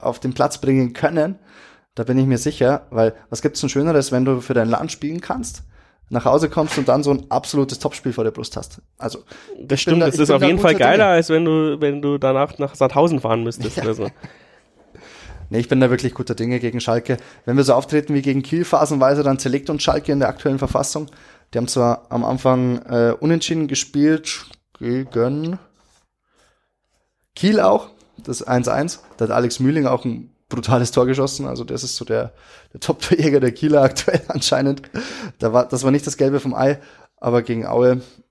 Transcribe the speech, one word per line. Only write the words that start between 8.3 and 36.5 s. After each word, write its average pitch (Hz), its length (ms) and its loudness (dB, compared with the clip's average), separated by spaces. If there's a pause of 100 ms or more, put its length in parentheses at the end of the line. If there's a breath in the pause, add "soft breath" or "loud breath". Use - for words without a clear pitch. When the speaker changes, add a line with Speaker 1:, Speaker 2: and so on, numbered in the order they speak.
Speaker 1:
Brust - 260 -10
hast? - 240 -12 (160)
Also, - 280 -10 (360 loud breath)
Speaker 2:
Das 139 180 -2
Speaker 1:
ich - 40 -4
Speaker 2:
stimmt, 165 120 0
Speaker 1:
bin 170 60 4
da, 165 60 4
Speaker 2:
das 139 80 0
Speaker 1:
ich 147 60 2
Speaker 2:
ist 147 80 4
Speaker 1:
bin 143 80 6
Speaker 2:
auf 135 40 0
Speaker 1:
da 139 60 4
Speaker 2:
jeden 170 140 2
Fall 165 140 4
Speaker 1:
guter 127 100 2
Dinge. 165 140 6
Speaker 2:
geiler, 214 100 6
als 170 220 2
wenn 160 140 4
du, 156 360 0
wenn 143 200 0
du 143 160 0
danach 135 420 0
nach 143 180 -6
Sandhausen 143 420 2
fahren 113 240 0
müsstest 117 360 -6
Speaker 1:
Ja. - 40 -4
Speaker 2:
oder 113 120 -2
so. 110 140 -6 (1400 loud breath)
Speaker 1:
Nee, 107 80 -2
ich 120 100 -2
bin 131 120 2
da 127 100 4
wirklich 123 240 -2
guter 120 200 -6
Dinge 120 240 -4
gegen 120 220 -4
Schalke. 117 360 -2 (280 loud breath)
Wenn 123 120 0
wir 139 80 4
so 131 100 4
auftreten 147 400 0
wie 139 80 0
gegen 135 200 0
Kiel 170 220 -2
phasenweise, 143 580 2
dann 135 160 2
zerlegt 139 320 -4
uns 151 120 -4
Schalke 147 300 0
in 143 60 2
der 127 100 2
aktuellen 135 300 -2
Verfassung. 139 480 -4 (480 soft breath)
Die 120 40 -4
haben 120 100 -2
zwar 120 420 0
am 120 140 -2
Anfang, 127 640 0
äh, 117 320 2
unentschieden 160 500 0
gespielt, 147 800 0 (320)
gegen 131 800 -4 (1800)
Kiel 208 260 2
auch, 202 280 2 (300)
das - 240 -10
eins 123 260 0
eins. 147 340 -2 (140)
Da 117 100 -2
hat 107 60 -4
Alex 117 280 0
Mühling 143 260 2
auch 127 180 0
ein 120 260 -8 (180)
brutales 120 420 0
Tor 123 160 4
geschossen. 135 400 -2
Also 123 180 -8
das 123 200 -8
ist - 120 -8
so 120 80 -10
der, 113 280 -4 (400 soft breath)
der - 80 -20
Top-Torjäger 151 600 2
der 123 120 2
Kieler 151 300 4
<laughs> - 0 -
aktuell - 460 2
anscheinend. 139 540 -2 (560 loud breath)
Da 113 140 -2
war, 123 160 4
das 127 160 -4
war 131 60 2
nicht 143 160 2
das 143 100 -6
Gelbe 139 240 0
vom 127 140 -4